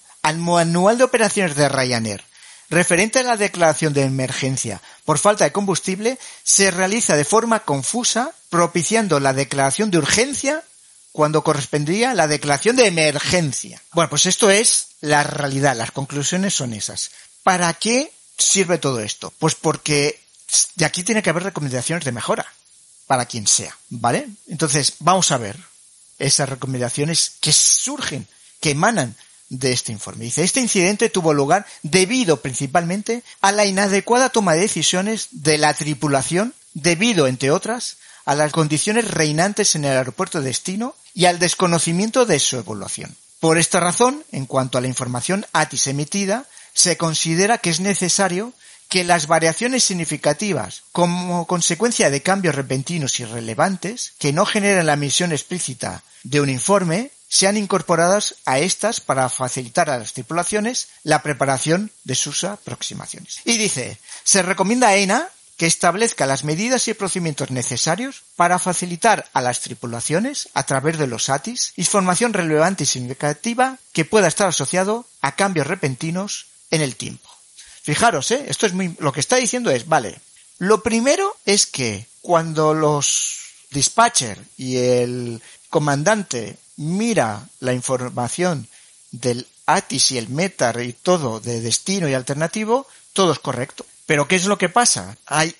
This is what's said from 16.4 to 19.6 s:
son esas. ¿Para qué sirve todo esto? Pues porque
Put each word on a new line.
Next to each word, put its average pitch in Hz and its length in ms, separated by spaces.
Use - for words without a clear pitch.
son 123 180
esas. - 380
¿Para 175 320
qué 247 380
sirve 175 400
todo 127 220
esto? 104 380
Pues 156 160
porque 147 680